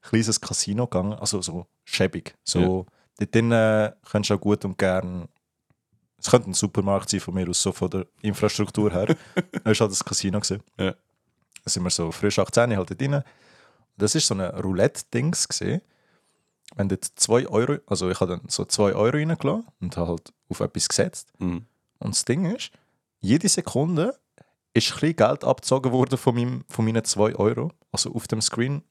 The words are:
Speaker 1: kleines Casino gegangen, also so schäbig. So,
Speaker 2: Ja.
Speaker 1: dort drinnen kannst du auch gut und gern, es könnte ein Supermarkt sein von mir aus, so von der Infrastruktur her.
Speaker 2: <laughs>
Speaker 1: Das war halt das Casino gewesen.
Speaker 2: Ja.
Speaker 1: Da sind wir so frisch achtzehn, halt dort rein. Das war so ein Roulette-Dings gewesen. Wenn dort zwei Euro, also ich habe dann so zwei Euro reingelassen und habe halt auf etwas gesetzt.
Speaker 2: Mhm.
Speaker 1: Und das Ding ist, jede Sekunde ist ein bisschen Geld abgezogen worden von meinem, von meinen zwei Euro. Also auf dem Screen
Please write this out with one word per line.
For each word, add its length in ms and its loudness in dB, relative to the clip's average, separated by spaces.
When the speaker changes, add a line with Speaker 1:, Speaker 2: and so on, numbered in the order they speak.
Speaker 1:
kleines 380 0
Casino 480 -2
gegangen, 260 -2
also 280 -4
so 240 -8
schäbig. 600 -2
So, 160 -2
Speaker 2:
Ja. 60 -20
Speaker 1:
dort 160 -4
drinnen 560 4
kannst 200 0
du 60 4
auch 40 -4
gut 260 2
und 120 -6
gern, 500 -2
es 100 -6
könnte 220 6
ein 20 -6
Supermarkt 560 0
sein 100 0
von 140 -8
mir 160 -2
aus, 120 -2
so 100 0
von 180 -2
der 160 -4
Infrastruktur 680 0
her. 160 0
Speaker 2:
<laughs> 280 -4
Speaker 1:
Das 160 4
war 80 6
halt 40 -2
das 140 -4
Casino 340 -2
gewesen. 240 -4
Speaker 2:
Ja. 140 -2
Speaker 1:
Da 60 -10
sind 140 -2
wir 60 -2
so 220 -2
frisch 280 0
achtzehn, 360 2
halt 140 -4
dort 120 -8
rein. 220 -2
Das 180 0
war 60 2
so 140 0
ein 60 -2
Roulette-Dings 1040 0
gewesen. 340 -2
Wenn 140 0
dort 140 -2
zwei 320 2
Euro, 400 0
also 220 -2
ich 120 -2
habe 160 0
dann 100 -14
so 180 -4
zwei 280 2
Euro 240 2
reingelassen 500 -2
und 160 -6
habe 140 0
halt 220 -8
auf 120 -6
etwas 260 -2
gesetzt. 520 -2
Speaker 2:
Mhm. 260 -4
Speaker 1:
Und 160 -6
das 100 0
Ding 200 0
ist, 260 -6
jede 300 2
Sekunde 680 0
ist 200 4
ein 80 -12
bisschen 160 2
Geld 260 4
abgezogen 480 2
worden 260 2
von 160 2
meinem, 360 -2
von 160 0
meinen 180 0
zwei 320 2
Euro. 360 0
Also 240 -4
auf 120 -6
dem 140 -2
Screen 500 -2